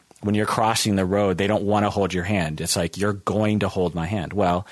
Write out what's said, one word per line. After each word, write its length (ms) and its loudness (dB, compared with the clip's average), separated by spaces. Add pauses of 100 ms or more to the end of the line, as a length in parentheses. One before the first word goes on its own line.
(220)
when 140 0
you're 100 2
crossing 500 2
the 100 2
road, 340 2
they 80 2
don't 160 0
wanna 260 2
hold 240 0
your 120 -2
hand. 360 -2
It's 140 -2
like, 220 -2
"You're 160 0
going 460 0
to 80 0
hold 280 -2
my 100 -4
hand." 280 -4
Well, 380 0